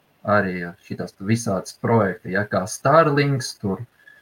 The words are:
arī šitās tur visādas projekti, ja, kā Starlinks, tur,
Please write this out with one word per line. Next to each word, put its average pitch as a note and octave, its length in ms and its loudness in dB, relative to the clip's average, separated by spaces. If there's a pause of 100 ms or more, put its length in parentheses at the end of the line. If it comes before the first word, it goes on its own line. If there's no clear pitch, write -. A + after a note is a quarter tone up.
(240)
arī G2 320 2 (240)
šitās - 340 -10
tur G2 140 -10
visādas A2 480 -2
projekti, F#2+ 560 0
ja, G2+ 140 0
kā F#2+ 180 -2
Starlinks, C#3+ 960 2
tur, G2+ 240 -4 (400)